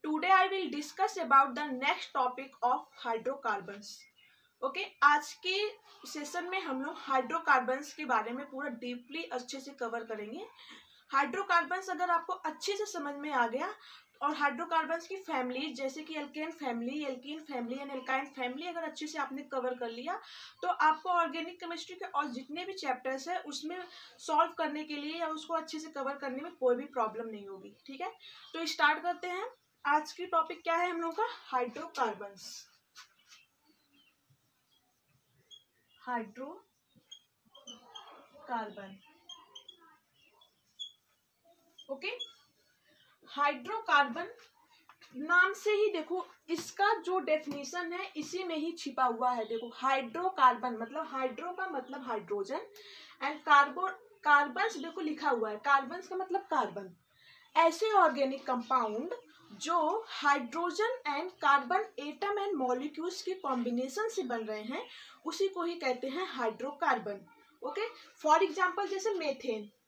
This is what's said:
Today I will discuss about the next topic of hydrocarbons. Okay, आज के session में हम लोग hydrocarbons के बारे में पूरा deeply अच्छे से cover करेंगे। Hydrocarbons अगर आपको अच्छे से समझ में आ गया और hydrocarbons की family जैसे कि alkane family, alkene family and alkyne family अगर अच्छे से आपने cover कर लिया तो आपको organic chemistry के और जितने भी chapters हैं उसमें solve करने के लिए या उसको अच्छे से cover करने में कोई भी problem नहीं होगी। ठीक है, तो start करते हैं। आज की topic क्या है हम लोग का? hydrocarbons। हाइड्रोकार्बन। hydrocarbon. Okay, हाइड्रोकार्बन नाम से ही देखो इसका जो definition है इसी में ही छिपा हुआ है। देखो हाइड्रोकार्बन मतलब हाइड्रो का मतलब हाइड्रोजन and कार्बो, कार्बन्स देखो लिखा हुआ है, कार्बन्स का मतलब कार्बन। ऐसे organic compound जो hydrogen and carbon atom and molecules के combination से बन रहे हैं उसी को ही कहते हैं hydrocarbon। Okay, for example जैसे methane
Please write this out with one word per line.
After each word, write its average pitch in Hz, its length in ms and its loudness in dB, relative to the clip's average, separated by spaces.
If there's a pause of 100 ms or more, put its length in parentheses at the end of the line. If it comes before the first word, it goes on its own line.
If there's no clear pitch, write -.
Today 302 280 0
I 381 200 8
will 370 180 -2
discuss 359 540 -2
about 247 320 6
the 294 160 -4
next 277 420 -2
topic 262 380 -2 (200)
of 285 100 2 (240)
hydrocarbons. 208 840 -4 (720)
Okay, 269 220 -2 (200)
आज 294 300 6 (120)
के 370 120 2 (500)
session 339 440 -6
में 381 100 -2
हम 269 220 -4
लोग 320 140 -6 (100)
hydrocarbons 269 880 2
के 302 200 -8
बारे 220 180 0
में 277 200 -6
पूरा 277 180 -6 (160)
deeply 247 380 -8 (160)
अच्छे 262 200 -10
से 277 200 -12
cover 226 240 -4 (100)
करेंगे। 220 320 -8 (680)
Hydrocarbons 359 760 2
अगर 349 220 0
आपको 339 220 2 (180)
अच्छे 403 260 -2
से 415 140 -2
समझ 285 300 -6
में 302 100 -4
आ 247 160 4
गया 302 260 -2 (480)
और 294 140 2
hydrocarbons 320 720 0
की 392 80 -6 (120)
family 262 460 -2
जैसे 269 300 -6
कि 320 120 -10
alkane 302 420 -6
family, 247 400 -4 (120)
alkene 269 360 -8
family 247 380 -6
and 277 100 -8
alkyne 262 420 -2
family 262 320 -6
अगर 330 160 -6
अच्छे 311 240 -8
से 311 120 -8
आपने 277 220 -4 (120)
cover 247 240 -2
कर 233 140 -6
लिया 262 240 -6 (460)
तो 359 60 -2 (200)
आपको 320 220 2
organic 330 500 0
chemistry 339 360 -8
के 381 100 -8
और 196 260 0
जितने 294 340 -8
भी 392 80 -8
chapters 269 540 -2
हैं 359 100 -2 (140)
उसमें 311 260 -8 (480)
solve 330 320 4
करने 311 260 -2
के 302 120 -6
लिए 302 240 -6
या 320 80 0
उसको 311 260 -4
अच्छे 320 260 -4
से 311 120 -10
cover 277 320 -4
करने 262 200 -4
में 349 160 -10
कोई 247 160 4
भी 277 100 -6 (120)
problem 226 320 -2
नहीं 202 180 -10
होगी। 196 280 -14 (120)
ठीक 269 140 -10
है, 427 100 -4 (420)
तो 330 200 -4
start 311 300 6
करते 349 240 -2
हैं। 370 180 -4 (400)
आज 302 280 2
की 359 120 -8
topic 330 380 0
क्या 330 120 2
है 349 140 2
हम 339 120 -2
लोग 330 160 -2
का? 453 100 2 (240)
hydrocarbons। 233 920 -4 (3500)
हाइड्रोकार्बन। 247 580 -6
hydrocarbon. - 3000 -10 (3000)
Okay, 359 200 -4 (1160)
हाइड्रोकार्बन 294 1000 2 (880)
नाम 349 380 6
से 415 180 0
ही 415 220 4
देखो 339 320 -2 (240)
इसका 392 440 2 (120)
जो 370 140 2
definition 302 720 -2
है 381 240 -6
इसी 359 260 -6
में 330 120 -4
ही 320 220 -2
छिपा 262 260 -2
हुआ 247 280 2
है। 226 140 0
देखो 226 300 -4
हाइड्रोकार्बन 254 1080 4
मतलब 277 300 -6
हाइड्रो 262 480 -4
का 381 100 -2
मतलब 269 380 -6
हाइड्रोजन 208 520 -4 (680)
and 302 180 -2
कार्बो, 294 420 8 (360)
कार्बन्स 294 540 6
देखो 330 240 -6
लिखा 302 280 0
हुआ 220 200 2
है, 214 160 -4
कार्बन्स 285 420 4
का 370 80 -6
मतलब 370 340 0
कार्बन। 202 400 0 (680)
ऐसे 330 440 6
organic 269 480 4
compound 247 680 0 (480)
जो 339 440 2 (140)
hydrogen 330 720 2 (220)
and 359 160 -4 (140)
carbon 277 380 6 (240)
atom 403 280 -2 (100)
and 349 160 0
molecules 294 600 -2
के 370 120 -4 (140)
combination 262 680 0
से 370 80 -2
बन 233 220 -4
रहे 214 180 -6
हैं 302 220 -6 (400)
उसी 381 220 0
को 359 160 -2
ही 339 160 -2
कहते 254 280 0
हैं 330 280 -2
hydrocarbon। 240 920 -2 (360)
Okay, 440 260 -2 (360)
for 311 140 8 (120)
example 370 400 2
जैसे 392 300 0
methane 254 500 -2 (180)